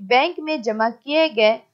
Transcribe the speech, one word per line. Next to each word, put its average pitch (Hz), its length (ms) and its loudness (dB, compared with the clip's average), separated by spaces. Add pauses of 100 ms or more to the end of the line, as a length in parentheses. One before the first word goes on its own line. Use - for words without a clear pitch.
बैंक 254 380 2
में 311 220 -6
जमा 220 280 -2
किए 302 400 -2
गए, 220 300 2 (140)